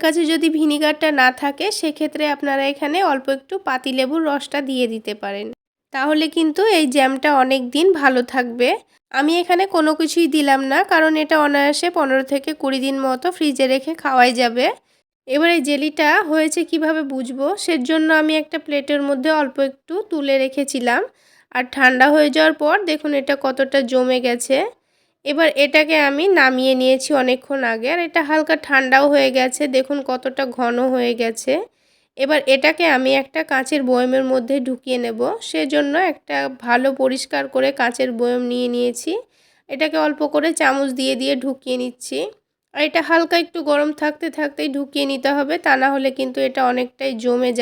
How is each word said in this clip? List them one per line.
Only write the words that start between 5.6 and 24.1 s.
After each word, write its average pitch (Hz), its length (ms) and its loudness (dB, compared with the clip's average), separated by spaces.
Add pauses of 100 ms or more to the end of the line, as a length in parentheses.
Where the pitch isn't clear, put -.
তাহলে 302 300 0 (120)
কিন্তু 320 260 0 (160)
এই 311 160 2
জ্যামটা 269 360 2 (120)
অনেক 262 280 0
দিন 311 160 2 (140)
ভালো 262 200 4 (120)
থাকবে। 247 360 -2 (440)
আমি 285 280 2
এখানে 349 240 2 (100)
কোনো 311 160 2 (100)
কিছুই 330 360 2
দিলাম 277 240 2 (120)
না, 302 60 2 (140)
কারণ 320 200 4 (100)
এটা 311 140 2 (100)
অনায়াসে 285 420 2 (100)
পনেরো 269 340 2
থেকে 277 180 -2 (100)
কুড়ি 269 260 -2
দিন 269 100 -2 (100)
মতো 262 200 -2 (100)
ফ্রিজে 269 360 0
রেখে 269 200 -2 (100)
খাওয়াই 262 380 4
যাবে। 247 260 0 (640)
এবার 294 280 2
এই 294 120 0
জেলিটা 302 400 0 (220)
হয়েছে 311 300 0 (100)
কিভাবে 320 320 0 (100)
বুঝবো, 262 340 -6 (180)
সেজন্য 311 440 0 (140)
আমি 311 100 0 (100)
একটা 302 220 -8
প্লেটের 285 440 -2
মধ্যে 285 220 0 (100)
অল্প 277 160 -4 (120)
একটু - 260 -12 (160)
তুলে 277 240 -2 (100)
রেখেছিলাম, 262 560 -2 (520)
আর 254 100 -2 (120)
ঠান্ডা 254 400 4
হয়ে 302 220 4
যাওয়ার 311 260 4
পর 302 120 2 (160)
দেখুন 302 200 -4 (100)
এটা 277 140 -2 (100)
কতটা 269 340 0 (120)
জমে 254 380 0